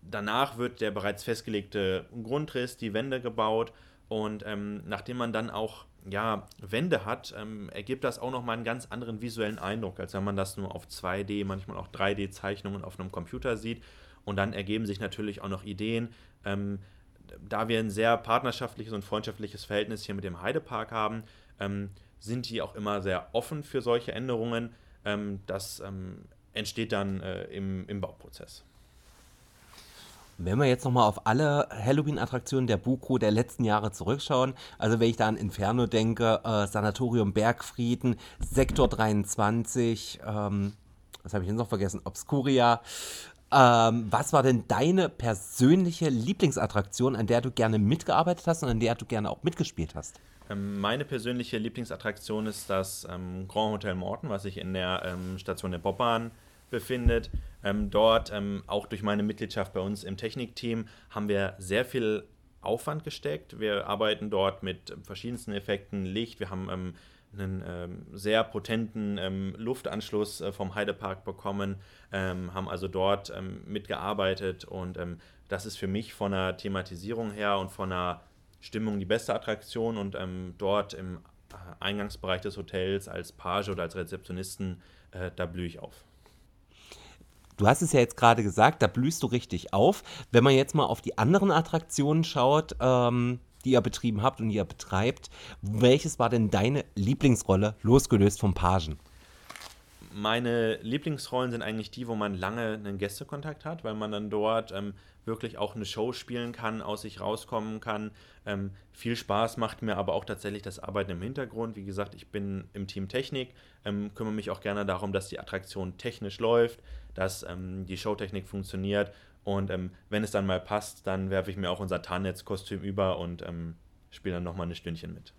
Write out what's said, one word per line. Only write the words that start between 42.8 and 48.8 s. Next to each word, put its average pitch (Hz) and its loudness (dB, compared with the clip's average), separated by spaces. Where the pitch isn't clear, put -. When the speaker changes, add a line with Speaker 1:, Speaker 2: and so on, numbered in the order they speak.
Speaker 2:
Ähm, 117 10
was 120 2
war 143 8
denn 123 6
deine 170 4
persönliche 156 4
Lieblingsattraktion, 123 2
an 107 2
der 117 4
du 127 -2
gerne 110 4
mitgearbeitet 151 4
hast 165 2
und 135 0
an 113 2
der 117 4